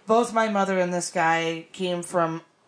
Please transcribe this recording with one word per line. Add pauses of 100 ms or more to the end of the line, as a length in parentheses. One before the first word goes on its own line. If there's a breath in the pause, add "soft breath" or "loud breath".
Both
my
mother
and
this
guy
came
from (260)